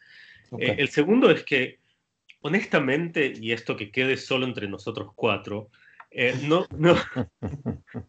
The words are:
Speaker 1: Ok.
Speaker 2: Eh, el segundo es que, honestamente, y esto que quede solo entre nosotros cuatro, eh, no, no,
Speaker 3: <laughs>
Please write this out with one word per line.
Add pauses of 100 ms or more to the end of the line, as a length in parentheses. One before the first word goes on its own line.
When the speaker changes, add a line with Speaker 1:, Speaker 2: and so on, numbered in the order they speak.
(500)
Speaker 1:
Ok.
Speaker 2:
Eh,
el
segundo
es
que, (640)
honestamente,
y
esto
que
quede
solo
entre
nosotros
cuatro, (400)
eh, (100)
no, (100)
no, (460)
Speaker 3:
<laughs> (260)